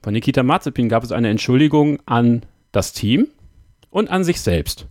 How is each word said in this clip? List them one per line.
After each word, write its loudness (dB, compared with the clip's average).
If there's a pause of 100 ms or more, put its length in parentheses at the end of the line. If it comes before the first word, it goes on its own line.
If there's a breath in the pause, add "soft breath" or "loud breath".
Von -6
Nikita 0
Mazepin 0
gab 2
es -8
eine 0
Entschuldigung 2
an 2 (320)
das -2
Team 0 (600)
und -2
an 0
sich -2
selbst. -4